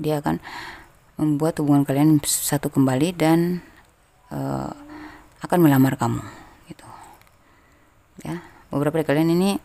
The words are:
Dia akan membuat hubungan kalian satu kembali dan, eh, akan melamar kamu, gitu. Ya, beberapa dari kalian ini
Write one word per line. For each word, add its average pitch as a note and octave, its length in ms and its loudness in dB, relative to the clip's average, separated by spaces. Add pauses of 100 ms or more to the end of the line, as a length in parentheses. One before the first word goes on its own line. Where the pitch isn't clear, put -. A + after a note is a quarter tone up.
Dia D3+ 240 -4
akan E3 160 -2 (800)
membuat D#3 400 0
hubungan C#3+ 240 4
kalian D3 400 4
satu - 480 -2
kembali C3+ 420 2
dan, E3+ 460 2 (720)
eh, C#3 400 -6 (720)
akan - 160 -2
melamar C3+ 400 4
kamu, A#2 240 -4 (420)
gitu. - 220 -20 (1400)
Ya, E3 160 -10 (320)
beberapa D3 320 -2
dari - 20 -8
kalian D#3 300 2
ini F#3+ 140 2 (140)